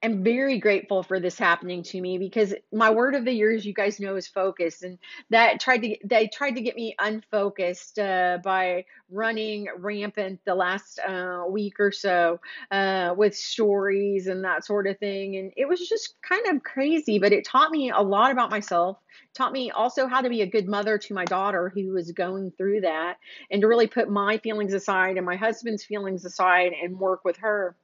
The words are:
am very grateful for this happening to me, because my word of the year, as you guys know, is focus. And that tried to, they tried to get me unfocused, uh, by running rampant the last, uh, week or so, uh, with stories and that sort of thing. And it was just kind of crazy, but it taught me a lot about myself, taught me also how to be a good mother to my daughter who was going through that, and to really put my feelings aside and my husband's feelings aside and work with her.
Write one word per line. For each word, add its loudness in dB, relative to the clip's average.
am -2
very 2
grateful 2
for -2
this -2
happening 0
to -8
me, -4
because 0
my 4
word 4
of 0
the 0
year, 4
as -2
you -8
guys -2
know, -4
is -6
focus. -4
And -14
that 6
tried 2
to, -2
they 4
tried -4
to -6
get -4
me -8
unfocused, -4
uh, 0
by 0
running -4
rampant -6
the 0
last, -2
uh, -6
week -4
or 4
so, 2
uh, 0
with 4
stories 0
and -4
that -2
sort -2
of -2
thing. -6
And -8
it -2
was -2
just -4
kind -2
of 0
crazy, 0
but 4
it 0
taught 4
me -2
a 0
lot 4
about 0
myself, 0
taught -2
me -6
also 0
how 0
to 0
be -2
a 2
good 0
mother 0
to -6
my -4
daughter 0
who -4
was -4
going -4
through 0
that, -2
and 0
to 6
really 6
put 0
my 0
feelings -4
aside 0
and -2
my -2
husband's -4
feelings -6
aside 4
and -8
work 0
with 0
her. -2